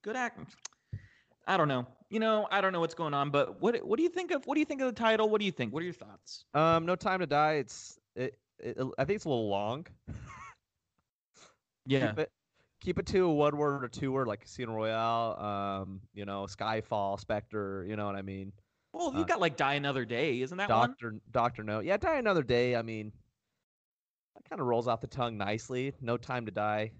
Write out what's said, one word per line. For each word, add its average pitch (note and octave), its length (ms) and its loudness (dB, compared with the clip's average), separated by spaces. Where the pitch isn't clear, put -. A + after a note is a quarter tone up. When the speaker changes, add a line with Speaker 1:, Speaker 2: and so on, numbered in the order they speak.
Speaker 1:
Good G#3+ 120 -6
actor. A#3+ 280 -4
I F#3+ 100 4
don't D3+ 100 6
know. B2+ 180 2
You G#3+ 120 -2
know, A3 280 2
I G3 120 2
don't F#3+ 100 4
know F3 80 0
what's E3 160 0
going D#3 180 -2
on, C#3+ 160 2
but C3 320 2
what, A3+ 240 2
what A3 120 2
do D#4+ 60 2
you F4 60 4
think F4+ 220 -4
of, C#4+ 160 -2
what C#4+ 80 0
do D4+ 60 4
you D4+ 40 4
think C#4 160 -6
of C4 60 2
the B3 120 0
title? A3 300 4
What G#3+ 100 2
do G#3 60 0
you F3+ 60 2
think? A#2 220 -4
What D#3 80 -4
are F3 40 -4
your F3 80 -6
thoughts? - 600 -18
Speaker 2:
Um, E3 320 4
No F3 100 2
Time F#3 240 0
to F3 80 0
Die. D3+ 280 4
It's, - 440 -6
it, - 240 -4
it, - 200 -8
I C3+ 60 0
think G3 140 0
it's - 80 -10
a E3 40 -2
little A2+ 200 2
long. G#2 360 -2
<laughs> - 80 -10
Speaker 1:
Yeah. C3 240 2
Speaker 2:
Keep G#2+ 100 -2
it, - 120 -2
keep F3+ 180 -2
it F#3 80 -4
to F#3 180 4
a E3 80 4
one D3 240 4
word C#3+ 260 0
or A#2+ 40 -6
two C3+ 240 -4
word, C3 160 0
like G#2 140 -4
Casino A2+ 320 -8
Royale, A2+ 680 0
um, G2 600 -4
you G2+ 120 -8
know, G2 180 -4
Skyfall, G2+ 760 -2
Spectre, G2+ 680 -4
you G#2+ 80 -6
know G#2 100 -4
what G2+ 100 -4
I G2 60 -8
mean? G2 300 -10
Speaker 1:
Well, E4 200 -2
you - 60 0
Speaker 2:
Uh, - 60 2
Speaker 1:
got, F4 160 0
like, D#3+ 160 2
Die C#3 160 2
Another C#3+ 320 0
Day, B2 360 0
isn't D3+ 160 -4
that F#3+ 120 -4
one? A#2 200 6
Speaker 2:
Doctor, A#2 260 -8
Doctor A#2 320 0
No. G#2+ 180 -2
Yeah, F3+ 160 0
Die D#4+ 180 0
Another G3+ 280 2
Day, B2 320 4
I A#2 60 0
mean, A2 300 -8
that - 140 -20
kinda D#3 140 -4
rolls A#2+ 240 4
off A2+ 140 2
the A#2 60 -8
tongue A#2 300 -2
nicely. A#2 640 -2
No A#2+ 160 0
Time A#2+ 280 -4
to G#2 60 -6
Die. G#2+ 480 0